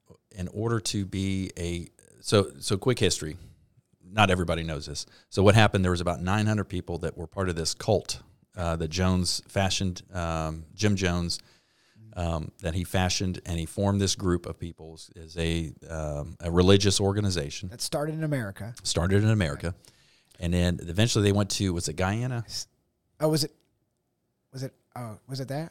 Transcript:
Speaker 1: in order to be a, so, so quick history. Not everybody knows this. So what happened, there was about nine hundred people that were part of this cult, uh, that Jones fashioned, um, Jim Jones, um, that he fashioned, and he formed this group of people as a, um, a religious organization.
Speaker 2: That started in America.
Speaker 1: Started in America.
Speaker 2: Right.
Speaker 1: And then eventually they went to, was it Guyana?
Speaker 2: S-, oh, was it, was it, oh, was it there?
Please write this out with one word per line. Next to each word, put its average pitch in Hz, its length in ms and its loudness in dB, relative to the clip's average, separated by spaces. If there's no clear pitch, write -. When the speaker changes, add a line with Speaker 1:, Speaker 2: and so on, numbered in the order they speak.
Speaker 1:
in 90 180 -8
order 113 320 -2
to 101 240 -4
be 95 520 -4
a, 85 300 -6
so, 95 380 2
so 98 180 -2
quick 123 220 0
history. 82 380 0
Not 104 180 6
everybody 87 340 2
knows 76 220 -6
this. 73 200 -10
So 98 140 2
what 101 120 10
happened, 104 280 6
there 92 80 2
was 87 100 0
about 87 200 -2
nine 104 240 0
hundred 107 200 0
people 87 340 -8
that 82 180 -6
were 82 100 -10
part 95 220 -4
of 85 60 -2
this 80 180 -4
cult, - 480 -2
uh, 85 220 -2
that 82 100 -4
Jones 90 600 0
fashioned, 95 560 -2
um, 80 600 -6
Jim 104 220 2
Jones, 87 440 0
um, 82 360 -4
that 85 140 -4
he 90 100 -2
fashioned, 92 600 0
and 85 140 -4
he 82 60 -4
formed 101 340 0
this 95 160 2
group 90 300 0
of - 120 -10
people 80 400 -14
as 80 160 -16
a, 82 360 -2
um, 78 500 -6
a 87 100 -4
religious 95 520 8
organization. 98 680 -2
Speaker 2:
That 123 120 -12
started 156 340 -4
in 160 80 -4
America. 117 500 -4
Speaker 1:
Started 95 400 4
in 110 60 6
America. 85 380 2
Speaker 2:
Right. 85 80 -4
Speaker 1:
And 87 140 0
then 87 300 4
eventually 101 420 2
they 101 80 6
went 101 180 2
to, 95 220 0
was 87 160 -2
it 78 80 -8
Guyana? 113 500 -2
Speaker 2:
S-, - 200 -10
oh, 156 80 2
was 156 160 2
it, 151 80 -6
was 131 100 -10
it, 131 100 -10
oh, 113 220 -12
was 131 140 -10
it 120 80 -10
there? 151 220 -6